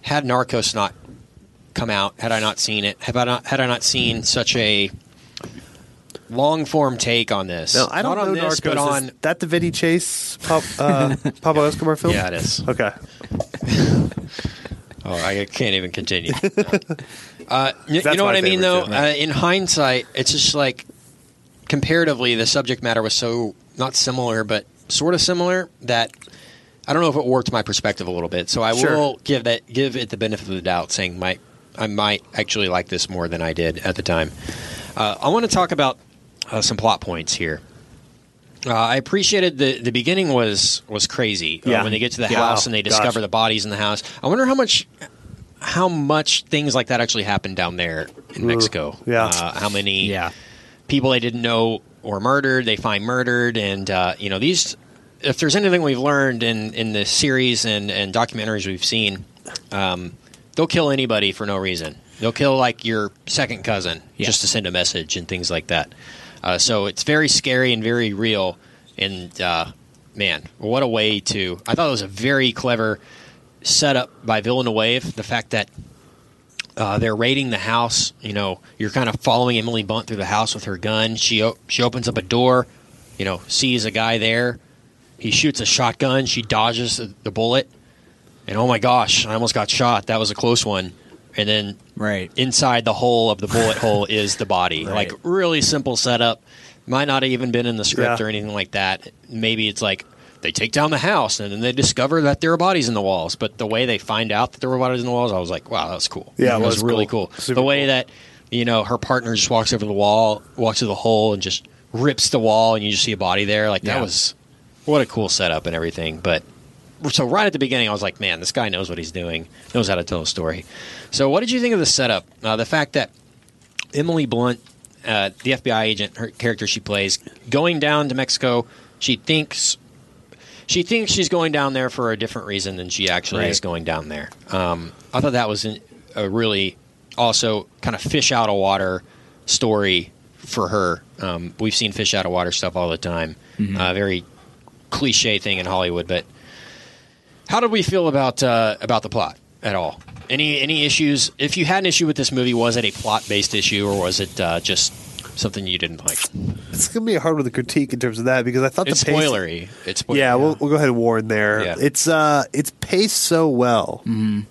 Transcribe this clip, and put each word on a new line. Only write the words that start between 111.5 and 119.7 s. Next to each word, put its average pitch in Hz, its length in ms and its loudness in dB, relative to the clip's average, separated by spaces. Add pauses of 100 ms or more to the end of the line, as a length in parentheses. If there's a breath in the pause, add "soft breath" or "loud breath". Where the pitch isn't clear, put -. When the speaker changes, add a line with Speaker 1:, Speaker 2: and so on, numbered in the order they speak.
Speaker 1:
rips 127 380 0
the 139 80 2
wall, 110 380 4
and 104 80 -4
you 104 80 0
just 95 100 0
see 113 100 0
a 101 40 -2
body 95 280 0
there. 107 260 2
Like, 95 120 0
that 113 140 -2
Speaker 3:
Yeah. 131 60 0
Speaker 1:
was, - 320 -2 (500)
what 151 160 4
a 120 60 2
cool 104 220 -2
setup 82 380 0
and 85 80 -4
everything. 82 440 -4
But 85 260 0 (680)
so 143 140 2
right 202 200 2
at 190 60 2
the 151 60 -4
beginning, 127 300 2
I 104 40 0
was 101 100 -2
like, 95 180 -4
"Man, 90 180 0
this 87 140 -6
guy 117 160 0
knows 92 200 -4
what 87 100 -6
he's 80 140 -8
doing, 82 360 -6 (260 loud breath)